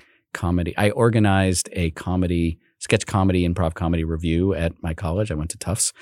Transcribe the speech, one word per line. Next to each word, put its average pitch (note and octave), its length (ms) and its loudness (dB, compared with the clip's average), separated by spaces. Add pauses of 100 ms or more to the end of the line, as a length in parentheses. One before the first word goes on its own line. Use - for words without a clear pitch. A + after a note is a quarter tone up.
(340)
comedy, F2 440 -2
I G#2 140 2
organized G2+ 840 2
a E2+ 180 -2
comedy, F2 680 -2 (200)
sketch - 260 0
comedy, F#2 420 2
improv F2 260 0
comedy E2 300 -2
review E2 500 0
at E2 200 -2 (100)
my E2 100 -4
college. G2 380 -4
I D#2 40 -4
went D#2 160 -6
to - 60 -10
Tufts - 340 -4 (100)